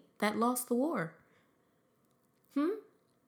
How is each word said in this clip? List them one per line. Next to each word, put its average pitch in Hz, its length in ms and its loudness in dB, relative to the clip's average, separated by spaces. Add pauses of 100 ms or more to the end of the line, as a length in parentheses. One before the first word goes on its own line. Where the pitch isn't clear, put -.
(200)
that 208 180 0
lost 240 300 0
the 247 80 0
war? 247 400 0 (1400)
Hmm? 294 160 2 (580)